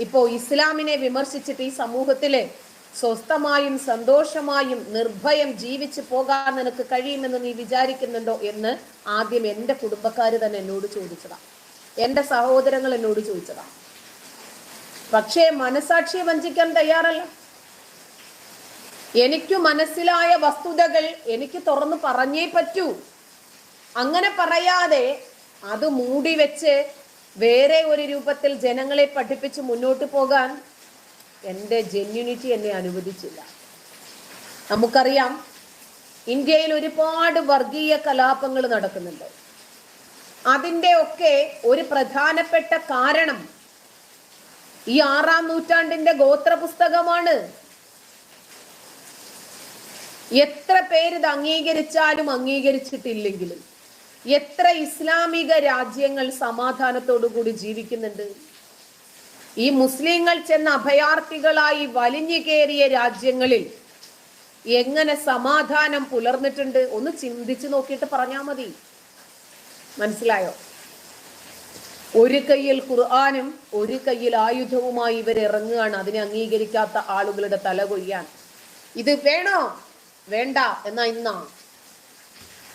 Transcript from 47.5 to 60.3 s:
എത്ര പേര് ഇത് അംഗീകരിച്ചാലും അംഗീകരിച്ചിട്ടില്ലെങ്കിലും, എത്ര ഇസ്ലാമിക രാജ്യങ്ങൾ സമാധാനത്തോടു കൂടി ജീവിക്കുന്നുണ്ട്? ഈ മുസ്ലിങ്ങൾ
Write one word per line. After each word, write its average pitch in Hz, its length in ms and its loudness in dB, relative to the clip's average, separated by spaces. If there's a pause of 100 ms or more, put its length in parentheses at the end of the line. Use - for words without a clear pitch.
എത്ര 370 320 0 (140)
പേര് 339 300 2
ഇത് 302 160 4
അംഗീകരിച്ചാലും 311 1000 0
അംഗീകരിച്ചിട്ടില്ലെങ്കിലും, 240 1300 -4 (600)
എത്ര 285 420 2 (180)
ഇസ്ലാമിക 330 680 0 (180)
രാജ്യങ്ങൾ 262 560 -2 (160)
സമാധാനത്തോടു 247 920 0
കൂടി 226 180 0 (100)
ജീവിക്കുന്നുണ്ട്? 214 640 -8 (1400)
ഈ - 20 4 (120)
മുസ്ലിങ്ങൾ 330 580 2 (120)